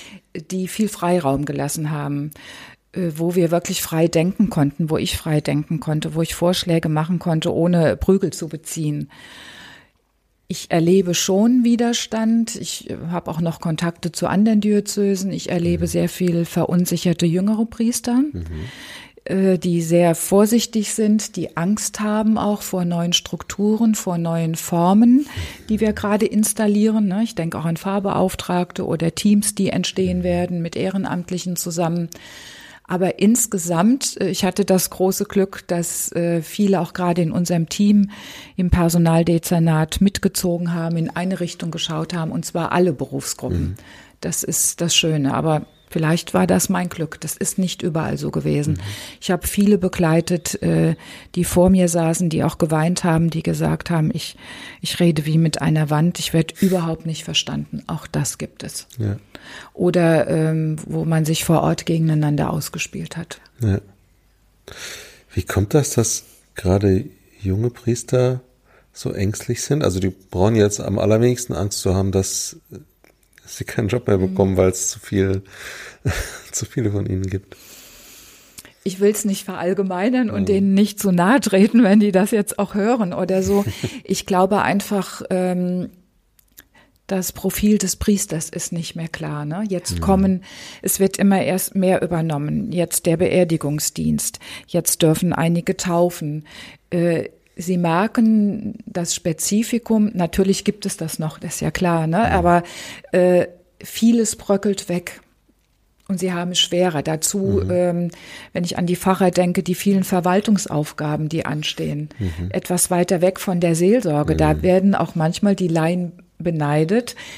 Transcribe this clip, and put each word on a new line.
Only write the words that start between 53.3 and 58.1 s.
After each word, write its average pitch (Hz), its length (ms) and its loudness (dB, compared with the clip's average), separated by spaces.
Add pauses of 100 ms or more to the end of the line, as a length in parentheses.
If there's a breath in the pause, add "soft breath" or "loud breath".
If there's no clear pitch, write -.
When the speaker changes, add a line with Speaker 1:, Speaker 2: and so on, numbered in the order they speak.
Speaker 1:
gesagt 156 480 -2
haben, 160 240 2
„Ich, - 220 -8 (460 loud breath)
ich - 180 -6
rede 156 260 4
wie 156 120 2
mit 160 240 2
einer 156 280 2
Wand, 156 300 2
ich - 140 -4
werd - 280 0
überhaupt 170 440 0
nicht 160 180 -6
verstanden.“ 151 640 -8
Auch 160 200 -8
das - 300 -4